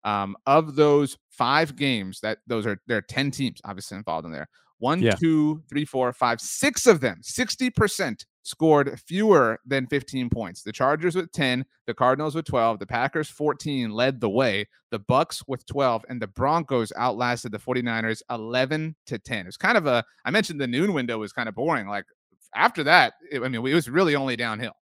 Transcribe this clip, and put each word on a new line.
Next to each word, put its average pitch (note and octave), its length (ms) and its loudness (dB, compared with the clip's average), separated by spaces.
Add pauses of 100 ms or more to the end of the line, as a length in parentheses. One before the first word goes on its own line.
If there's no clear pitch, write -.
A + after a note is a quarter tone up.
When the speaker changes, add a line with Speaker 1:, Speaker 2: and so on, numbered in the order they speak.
Speaker 1:
Um, G2+ 320 -2 (100)
of D3 300 4
those D3 420 4 (120)
five C#3 480 2
games, A2 440 -2
that, G#2+ 260 -4
those A2+ 180 -2
are, G2+ 220 -4
there A#2 100 0
are G2 40 -2
ten C#3 300 -4
teams C3+ 320 -6
obviously G2+ 340 -12
involved E2 280 -6
in E2+ 80 -12
there. D2 160 -12 (300)
One, D3+ 220 0
Speaker 2:
Yeah. A2 140 4
Speaker 1:
two, D#3 540 0
three, D3 140 -4
four, B2+ 300 -2
five, A#2+ 260 -2
six - 480 0
of F3 140 6
them, A2 200 -4
sixty - 480 -4
percent, - 560 -4 (180)
scored C#3+ 540 2
fewer E3 680 4
than C3 220 -2
fifteen C3 420 -4
points. G2+ 340 -4
The G#2+ 80 -10
Chargers D#3 440 0
with F3 180 -4
ten, C3 320 0 (200)
the A#2 80 -6
Cardinals C3+ 400 2
with D#3+ 120 -6
twelve, A2+ 340 2
the G2 80 -8
Packers C3+ 400 -2
fourteen C#3+ 640 -4
led B2 300 0
the A2+ 80 0
way, G#2 400 0 (200)
the A2 100 -6
Bucks B2+ 480 0
with C3 180 -8
twelve, B2+ 420 0
and B2+ 140 -8
the A#2+ 80 -8
Broncos C3+ 680 -2
outlasted A#2+ 560 -2
the G2+ 80 -8
forty-niners A#2 680 -2
eleven C3 680 -4 (120)
to A#2+ 120 -6
ten. A2 220 -8
It F2 60 -14
was - 100 -16
kind A3+ 200 2
of E3+ 80 0
a, B2 160 2 (220)
I B2+ 80 -4
mentioned F3 300 -2
the C3 60 -2
noon D#3+ 260 0
window A#2+ 240 -2
was G#2 160 -8
kinda A2+ 180 -4
boring. A#2 380 -4
Like, G2+ 160 -6 (500)
after E3 300 2
that, D3 300 6 (140)
it, B2+ 140 -4
I C3 60 -2
mean, B2+ 60 -4
it B2+ 180 0
was D3+ 160 2
really D#3 260 4
only C3+ 220 -2
downhill. A2+ 400 -4 (100)